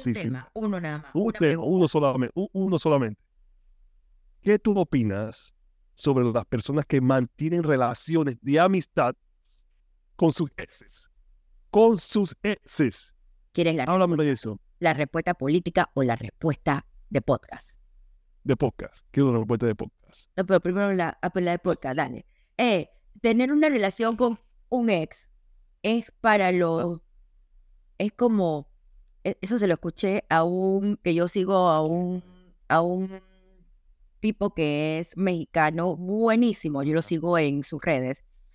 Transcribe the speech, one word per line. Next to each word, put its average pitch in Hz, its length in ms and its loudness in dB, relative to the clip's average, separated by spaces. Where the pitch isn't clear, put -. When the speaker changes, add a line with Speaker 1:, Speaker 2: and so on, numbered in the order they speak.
Speaker 1:
ti, 123 100 -2
Speaker 2:
tema, 107 80 -6
Speaker 1:
Silvia. 127 320 -8
Speaker 2:
uno 208 260 -4
nada 151 200 -8
más, - 160 -10
Speaker 1:
Un 175 80 0
Speaker 2:
una 226 80 0
Speaker 1:
tema, - 80 -8
Speaker 2:
pregunta. 160 320 2
Speaker 1:
uno 180 160 4
solamente, 131 480 0
u-, 190 180 -4
uno 190 240 0
solamente. 135 420 0
¿Qué 208 160 4
tú 202 200 0
opinas 110 720 -2
sobre 131 360 2
las 110 140 -2
personas 139 400 -4
que 135 160 0
mantienen 135 640 0
relaciones 143 760 0
de 143 200 2
amistad 175 560 2
con 160 160 4
sus 156 260 -4
exes? - 520 -18
Con 220 260 6
sus - 460 -2
exes. - 720 -4
Speaker 2:
¿Quieres 165 240 0
la 131 100 -2
Speaker 1:
Háblame 175 300 2
de 151 140 2
Speaker 2:
respuesta? 123 220 -4
Speaker 1:
eso. 101 100 -12
Speaker 2:
¿La 165 160 0
respuesta 165 400 -4
política 165 640 0
o 139 80 2
la 120 120 0
respuesta 139 720 -4
de 139 140 -2
podcast? - 560 -6
Speaker 1:
De 127 120 0
podcast. - 540 -6
Quiero 139 220 2
la 117 80 2
respuesta 110 260 -2
de 113 80 2
podcast. - 640 -14
Speaker 2:
No, - 80 -2
pero 185 140 4
primero 196 340 -2
la, 170 260 -2
ah, 175 120 -4
pues 185 120 -2
la 175 80 0
de 175 80 -2
podcast, 143 380 -4
dale. 127 300 -6
Eh, 220 320 0
tener 240 320 2
una 302 180 4
relación 226 460 0
con 233 240 0
un 240 220 2
ex - 360 -4
es 226 240 0
para 208 300 4
los... 170 480 0
es 208 160 -2
como, 190 560 0
e-, 196 180 -4
eso 208 160 -4
se 208 80 0
lo 175 80 4
escuché 190 560 -2
a 165 140 4
un, 190 540 0
que 170 180 0
yo 175 120 2
sigo 190 280 0
a 170 280 4
un, 175 400 -2
a 160 140 4
un 190 380 -4
tipo 208 340 -2
que 156 460 -2
es - 180 -10
mexicano, 170 800 -2
buenísimo, 208 880 0
yo 156 100 0
lo 160 80 2
sigo 170 380 0
en 143 240 0
sus 151 180 -10
redes. 131 420 -2